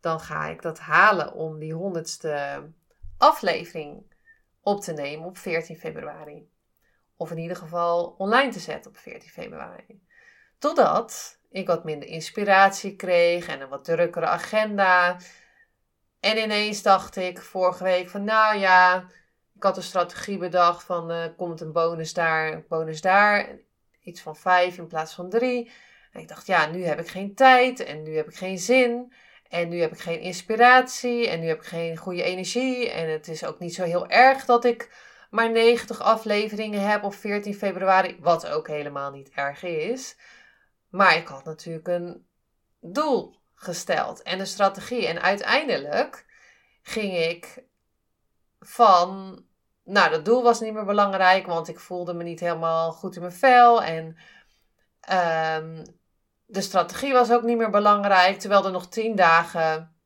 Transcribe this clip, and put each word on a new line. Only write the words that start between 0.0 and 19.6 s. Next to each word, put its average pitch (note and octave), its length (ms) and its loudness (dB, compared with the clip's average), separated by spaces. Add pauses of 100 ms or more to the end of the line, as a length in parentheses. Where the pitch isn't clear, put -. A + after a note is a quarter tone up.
dan D#3+ 200 -4
ga D3+ 260 -8
ik E3 160 -12
dat D#3 160 -8
halen E3 540 2
om D#3 260 -10
die D#3 160 -10
honderdste D#3+ 880 -8 (560)
aflevering E3+ 960 0 (480)
op G3+ 180 0
te E3+ 120 -10
nemen D3+ 340 -10
op F#3 120 -16
veertien E3 400 -6
februari. D3+ 720 -14 (680)
Of D#3+ 140 -10
in E3 80 -8
ieder E3+ 180 -8
geval E3+ 600 -4
online A3+ 340 0
te F3 80 -12
zetten D#3 300 -14
op - 60 -20
veertien - 340 -20
februari. - 720 -18 (560)
Totdat - 800 0 (120)
ik F#3 160 -8
wat E3+ 180 -2
minder D#3 240 -10
inspiratie G3 880 2
kreeg F3 500 2
en C#3 140 -10
een C3+ 80 -14
wat C#3 160 -12
drukkere E3+ 420 -2
agenda. F#3 920 2 (1040)
En A3 180 0
ineens G#3+ 440 -2
dacht F#3+ 340 2
ik F#3 240 -6
vorige F#3 440 -2
week F3+ 240 0
van, G3+ 160 -10
"Nou G#3+ 340 2
ja, F#3 460 6 (500)
ik - 80 -18